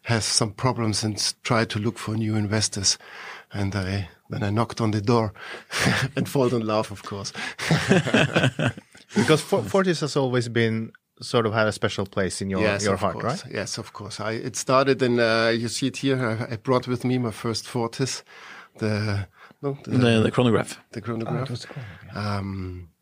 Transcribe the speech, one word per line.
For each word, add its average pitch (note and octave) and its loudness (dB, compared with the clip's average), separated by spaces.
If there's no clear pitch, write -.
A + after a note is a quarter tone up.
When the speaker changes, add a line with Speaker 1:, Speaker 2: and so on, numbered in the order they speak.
Speaker 1:
has G2+ 2
some - 0
problems A2+ 0
and G#2+ -2
s-, - -4
try A2+ 2
to A2+ -4
look A2+ -2
for G#2+ -6
new G#2+ 0
investors. G#2 0
And G2 -2
I, F#2+ -2
then G#2 -4
I G2+ 0
knocked A2+ 0
on A2+ 2
the G#2+ 0
door A2 2
<laughs> - 0
and C3 -2
fall B2+ 2
in A2+ -2
love, G#2+ 0
of G2 -14
course. G2+ -10
<laughs> - 4
Speaker 2:
Because D#3 4
For-, F#3 0
Fortis F#3 2
has D3 -4
always B2 2
been, A2+ 0
sort A#2 2
of G#2 2
had A2 4
a G#2+ 2
special G2+ -2
place F#2+ -2
in G2 -4
your, F#2+ 0
Speaker 1:
Yes, G2+ 2
Speaker 2:
your G2+ 2
Speaker 1:
of F#2+ -8
Speaker 2:
heart, G2 0
Speaker 1:
course. B2 -4
Speaker 2:
right? - -14
Speaker 1:
Yes, - -6
of - -12
course. G#2 -12
I, A2 -4
it A2+ -8
started C3+ 4
in, A#2+ 4
uh, A2+ 4
you A#2 -2
see - -2
it A#2+ -4
here, C3+ 0
I, A#2+ -4
I G#2+ -6
brought B2+ 0
with B2 -2
me B2+ 2
my A#2+ -2
first - -4
Fortis, A#2+ -4
the, G#2 -2
no, C#3 -4
the, - -6
Speaker 3:
The, A#2 6
the A#2 4
chronograph. - 2
Speaker 1:
the A#2 -10
chronograph. A2+ -4
Speaker 2:
Oh, A2 -2
it - -6
was A#2+ -6
the - -14
chronograph, G2+ -14
yeah. G#2 -2
Speaker 1:
Um, F#2 -6